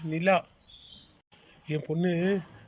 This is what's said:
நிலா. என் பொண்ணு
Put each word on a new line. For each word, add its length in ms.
நிலா. 440
என் 200
பொண்ணு 540